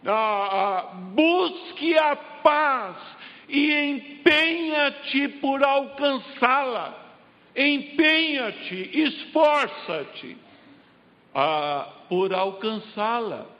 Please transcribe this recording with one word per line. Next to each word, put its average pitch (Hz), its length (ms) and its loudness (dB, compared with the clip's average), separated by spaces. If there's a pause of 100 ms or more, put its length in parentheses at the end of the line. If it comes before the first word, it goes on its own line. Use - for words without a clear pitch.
ah, 196 60 0
ah, 202 800 0
busque 320 1040 0
a 302 180 4
paz 277 800 0 (520)
e 294 260 2
empenha-te 294 1500 0 (120)
por 277 240 2
alcançá-la." 269 1300 0 (640)
Empenha-te, 285 1400 0
esforça-te, 285 1400 0 (960)
ah, 147 540 0 (200)
por 190 240 0
alcançá-la. 208 1120 -4 (140)